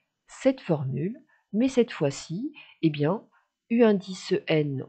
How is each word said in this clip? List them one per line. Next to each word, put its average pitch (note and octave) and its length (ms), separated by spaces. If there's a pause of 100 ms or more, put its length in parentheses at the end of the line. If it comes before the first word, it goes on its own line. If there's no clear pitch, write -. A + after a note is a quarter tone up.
(260)
cette - 360
formule D3+ 600 (360)
mais B3+ 120
cette A#3+ 220
fois-ci, E3 600 (280)
eh D#3+ 80
bien, D3 360 (440)
U A#3 140
indice F#3+ 500 (140)
N, D3 420